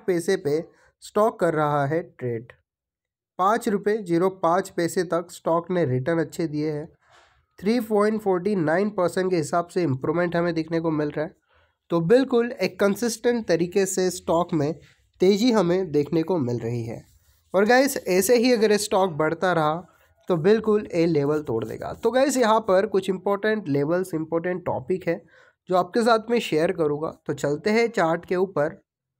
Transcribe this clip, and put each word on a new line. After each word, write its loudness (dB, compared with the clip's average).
पैसे 0
पे 0
स्टॉक 0
कर 2
रहा 0
है -2
ट्रेड। -8
पाँच 2
रुपये 0
ज़ीरो 0
पाँच 2
पैसे -2
तक -4
स्टॉक -2
ने 2
रिटर्न -2
अच्छे -4
दिए -4
हैं। -10
थ्री 0
पॉइंट 0
फ़ोर्टी 0
नाइन 2
परसेंट -2
के 0
हिसाब -2
से -2
इम्प्रूवमेंट -2
हमें 0
देखने -2
को -2
मिल -2
रहा -6
है। -14
तो 2
बिल्कुल 4
एक -4
कंसिस्टेंट 0
तरीके 0
से -2
स्टॉक -2
में 0
तेज़ी 4
हमें 2
देखने 0
को -2
मिल -2
रही -6
है। -10
और 4
गाइस, 4
ऐसे 2
ही 4
अगर 4
स्टॉक 0
बढ़ता 0
रहा 0
तो 2
बिल्कुल 2
ये 4
लेवल 2
तोड़ -2
देगा। -10
तो -2
गाइस, 2
यहाँ 4
पर 2
कुछ -2
इंपॉर्टेंट -2
लेवल्स, -2
इंपॉर्टेंट -4
टॉपिक -4
है -4
जो 0
आपके 0
साथ 2
में 2
शेयर 0
करूँगा। -2
तो -4
चलते -2
हैं 2
चार्ट 0
के -4
ऊपर। -2